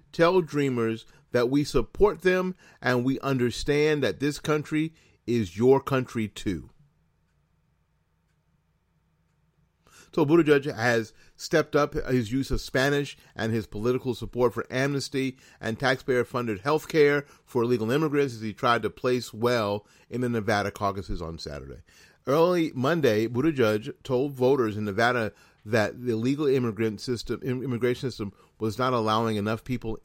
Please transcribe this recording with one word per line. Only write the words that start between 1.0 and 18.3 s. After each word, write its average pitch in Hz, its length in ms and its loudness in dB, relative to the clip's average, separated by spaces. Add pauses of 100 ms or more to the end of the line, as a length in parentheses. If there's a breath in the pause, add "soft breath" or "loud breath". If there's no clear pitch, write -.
that 123 180 2
we 143 140 2
support 170 580 2
them 185 320 0 (260 soft breath)
and 123 240 0
we 131 160 0
understand 143 840 0
that 101 180 0
this 143 180 -2
country 156 560 -2 (320 soft breath)
is 104 320 -2
your 131 220 6
country 123 480 -2
too." - 420 -6 (3500 soft breath)
So 165 120 2
Buttigieg 147 480 4
has 117 400 0 (240 soft breath)
stepped - 380 0
up 147 200 2
his 127 360 -2
use 131 220 -4
of - 80 0
Spanish 143 560 -2 (180 soft breath)
and 110 180 -2
his 110 140 -2
political 123 480 -2
support 117 400 0
for 117 160 -6
amnesty 135 680 -2 (240 soft breath)
and 113 160 -4
taxpayer-funded 123 840 -2
health 151 260 -2
care 143 400 2 (180 soft breath)
for 120 200 0
illegal 117 260 0
immigrants 143 440 0